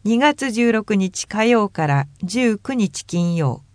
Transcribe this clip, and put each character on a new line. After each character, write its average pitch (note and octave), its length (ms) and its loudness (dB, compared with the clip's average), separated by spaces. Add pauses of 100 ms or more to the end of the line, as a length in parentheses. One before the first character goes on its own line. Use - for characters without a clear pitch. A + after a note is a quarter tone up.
二 A3+ 140 2
月 C#4 320 0
十 A#3 200 2
六 G#3+ 260 0
日 F#3+ 300 -2
火 G#3+ 180 -2
曜 A3+ 240 4
か D#3+ 180 -2
ら C#3 200 0 (160)
十 A3 360 0
九 C4+ 160 -8
日 G#3+ 300 -4
金 E3+ 320 -2
曜。 C#3 260 -2 (120)